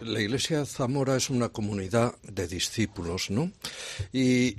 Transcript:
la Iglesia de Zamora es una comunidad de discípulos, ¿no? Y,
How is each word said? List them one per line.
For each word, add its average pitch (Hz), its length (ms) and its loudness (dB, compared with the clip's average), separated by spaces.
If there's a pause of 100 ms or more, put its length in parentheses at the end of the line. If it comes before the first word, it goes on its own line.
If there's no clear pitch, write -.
la 113 200 -2
Iglesia 131 380 0
de 139 80 -2
Zamora 131 480 0
es 127 160 0
una 120 180 2
comunidad 107 720 0
de 95 260 -4
discípulos, 90 840 -2
¿no? 156 200 0 (640)
Y, 127 460 4